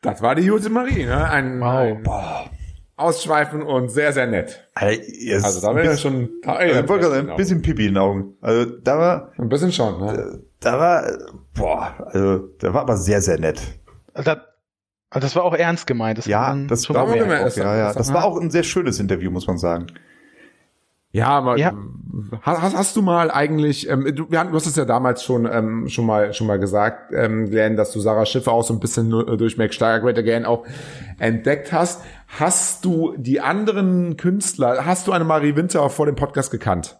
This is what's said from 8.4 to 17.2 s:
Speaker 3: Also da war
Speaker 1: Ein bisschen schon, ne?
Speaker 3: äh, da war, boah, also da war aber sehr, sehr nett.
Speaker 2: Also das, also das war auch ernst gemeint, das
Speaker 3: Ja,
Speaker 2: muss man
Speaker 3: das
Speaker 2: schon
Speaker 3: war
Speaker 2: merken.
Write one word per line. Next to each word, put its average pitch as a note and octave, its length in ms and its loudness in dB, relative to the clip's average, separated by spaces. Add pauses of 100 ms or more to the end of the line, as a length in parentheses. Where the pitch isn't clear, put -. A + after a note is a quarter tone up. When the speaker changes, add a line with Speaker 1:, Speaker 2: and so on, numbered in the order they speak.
Speaker 3:
Also A#2 300 2 (120)
da C#3 160 2
war F3 400 0
Speaker 1:
Ein B2 100 -2
bisschen D3+ 240 2
schon, G2+ 320 0
ne? G#2 80 -2 (240)
Speaker 3:
äh, - 100 -20 (140)
da B2 180 2
war, E3 400 2 (360)
boah, - 400 -2 (180)
also F#2+ 340 2 (140)
da F2+ 120 0
war C#3+ 100 2
aber A#2+ 160 2
sehr, G2 220 2
sehr F#2 200 2
nett. D#2 200 -2 (540)
Speaker 2:
Also D3+ 200 -2
das, - 40 -8 (720)
also C3+ 160 -2
das C3+ 100 -4
war F3+ 80 2
auch E3+ 100 2
ernst E3 340 0
gemeint, A2+ 300 0
das A2+ 80 -8
Speaker 3:
Ja, G#2 140 2 (100)
Speaker 2:
muss C3+ 60 -2
man C#3 120 -6
Speaker 3:
das A#2+ 180 -2
Speaker 2:
schon D3+ 100 -2
Speaker 3:
war C#3+ 100 2
Speaker 2:
merken. A3+ 160 2